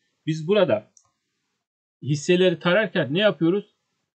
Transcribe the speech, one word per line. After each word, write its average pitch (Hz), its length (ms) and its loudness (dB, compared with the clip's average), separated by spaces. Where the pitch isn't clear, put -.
biz 160 220 -6
burada 190 420 0
hisseleri 180 560 0
tararken 175 560 0
ne 175 40 0
yapıyoruz? 196 560 0